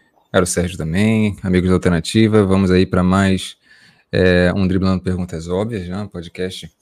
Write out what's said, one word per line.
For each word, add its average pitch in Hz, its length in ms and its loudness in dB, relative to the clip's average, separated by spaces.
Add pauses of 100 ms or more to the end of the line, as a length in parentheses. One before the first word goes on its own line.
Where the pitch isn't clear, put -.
(300)
caro 95 140 2
Sérgio 87 320 -4
também, 101 680 0
amigos 92 280 2
da 92 60 4
Alternativa. 104 680 2
Vamos 95 260 2
aí 92 140 4
pra 92 180 0
mais, 95 540 0 (560)
é, 90 420 4
um 95 140 0
Driblando 92 340 0
Perguntas 87 460 -6
Óbvias, 95 400 -6
né? 92 80 -10
Um 104 120 -10
podcast 90 640 -12 (120)